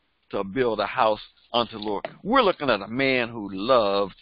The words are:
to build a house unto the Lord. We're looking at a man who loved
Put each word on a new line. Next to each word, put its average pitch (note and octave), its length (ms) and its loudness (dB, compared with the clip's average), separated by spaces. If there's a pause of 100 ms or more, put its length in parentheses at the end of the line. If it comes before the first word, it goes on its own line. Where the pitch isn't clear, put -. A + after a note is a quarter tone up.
(300)
to G2+ 120 -4
build G#2+ 380 -2
a G2+ 60 0
house A2 340 0 (320)
unto A2+ 260 0
the G#2 60 -10
Lord. G#2 200 -4 (200)
We're B3 180 2
looking E3 260 0
at G#2 140 2
a G2+ 60 -12
man B2+ 400 0
who A2+ 240 -10
loved G2+ 680 2